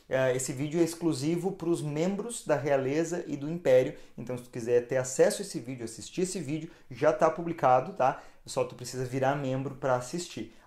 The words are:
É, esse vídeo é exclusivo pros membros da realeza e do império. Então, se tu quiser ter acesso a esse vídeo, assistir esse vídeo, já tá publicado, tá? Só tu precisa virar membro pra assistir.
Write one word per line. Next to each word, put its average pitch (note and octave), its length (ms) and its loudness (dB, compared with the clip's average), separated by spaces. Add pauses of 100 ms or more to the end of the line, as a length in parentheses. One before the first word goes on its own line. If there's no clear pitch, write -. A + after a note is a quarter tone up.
É, C3 280 2
esse C3 160 -4
vídeo D3 280 -2
é E3 40 6
exclusivo E3 680 0
pros E3 300 -2
membros F#3 640 -4
da D#3 80 2
realeza C#3+ 720 0
e D3 100 -6
do C#3+ 140 -6
império. E3 460 4 (200)
Então, B2 220 -8
se B2 60 -12
tu - 60 -20
quiser A#2+ 360 2
ter C3 100 -2
acesso E3 460 2
a - 20 -8
esse E3+ 140 -8
vídeo, A#2+ 260 -8
assistir - 360 -8
esse F#3 180 -2
vídeo, D#3 320 -6 (180)
já D3 240 2
tá E3 160 4
publicado, E3 680 2
tá? C3 280 2 (220)
Só - 180 -2
tu B2 140 -4
precisa B2+ 280 -6
virar C3 300 0
membro C3+ 400 -4
pra C3 220 0
assistir. - 580 -8 (120)